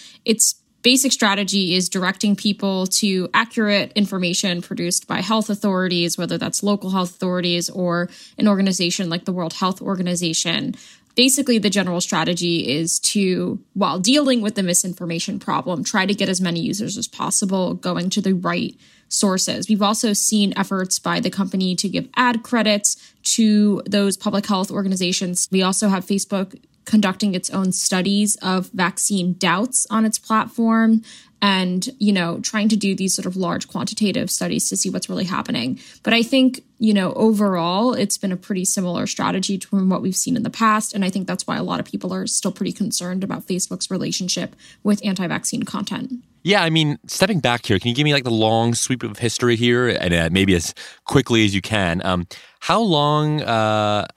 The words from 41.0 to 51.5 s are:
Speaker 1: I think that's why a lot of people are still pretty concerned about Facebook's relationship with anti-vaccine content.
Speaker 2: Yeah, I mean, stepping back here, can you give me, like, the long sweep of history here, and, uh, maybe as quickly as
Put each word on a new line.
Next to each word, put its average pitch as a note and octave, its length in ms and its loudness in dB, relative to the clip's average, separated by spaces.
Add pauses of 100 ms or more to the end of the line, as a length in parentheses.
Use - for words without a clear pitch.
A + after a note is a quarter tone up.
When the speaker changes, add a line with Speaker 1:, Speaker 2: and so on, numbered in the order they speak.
Speaker 1:
I F#3 40 0
think F#3 180 -4
that's F3+ 200 -6
why F3+ 80 -4
a E3+ 80 -4
lot F3+ 160 -4
of - 60 -6
people F#3 280 -6
are F#3+ 140 -6
still - 240 -2
pretty F3+ 220 -4
concerned F#3 500 -4
about - 240 -8
Facebook's F#3 420 -4
relationship F3 640 -4 (300)
with G#3 220 2
anti-vaccine F#3 580 -2
content. - 480 -6 (320)
Speaker 2:
Yeah, G3 180 4
I E3 80 2
mean, D#3 380 2
stepping F#3+ 320 0
back A#2+ 260 0
here, G2 140 4
can - 80 -2
you A#2+ 80 0
give D3 80 2
me, D3+ 100 4
like, C3+ 120 2
the A#2+ 60 0
long A2+ 420 4
sweep A#2+ 300 -2
of A2 160 -8
history A#2+ 360 0
here, A#2+ 320 4
and, F2+ 260 2
uh, E2 180 2
maybe F#2+ 240 6
as E2 180 -2 (320)
quickly A#2 400 4
as G2 100 2